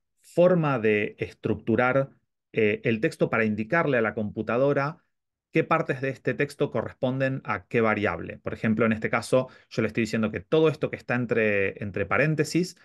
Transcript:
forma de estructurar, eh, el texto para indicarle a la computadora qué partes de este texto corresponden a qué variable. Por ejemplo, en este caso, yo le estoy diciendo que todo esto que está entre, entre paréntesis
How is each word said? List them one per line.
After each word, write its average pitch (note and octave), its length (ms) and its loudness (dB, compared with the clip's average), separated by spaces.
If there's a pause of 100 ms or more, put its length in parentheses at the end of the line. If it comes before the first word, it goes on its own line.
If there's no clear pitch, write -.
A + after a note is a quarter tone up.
(200)
forma E3 580 2
de G#2+ 400 0
estructurar, A#2 920 0 (420)
eh, G#2+ 320 2
el A2+ 160 0
texto D#3 300 0
para A2+ 140 2
indicarle A#2+ 540 2
a A2+ 40 4
la G#2+ 120 0
computadora B2 880 -2 (500)
qué D#3+ 120 2
partes D#3 360 0
de C3+ 100 -2
este B2+ 240 -4
texto C#3+ 360 -2
corresponden C3 720 -2
a G2+ 220 -6
qué A#2+ 140 0
variable. G2 580 0
Por - 160 -8
ejemplo, A2+ 320 2
en A2+ 60 2
este A2 180 -4
caso, B2+ 380 0 (220)
yo A#2+ 120 -2
le G#2+ 60 0
estoy A2 140 -2
diciendo A2 280 -2
que G#2+ 100 -8
todo D#3+ 280 2
esto C#3 220 -2
que A#2 60 -10
está - 180 -6
entre, A2 680 0
entre G2+ 240 -6
paréntesis D3+ 800 0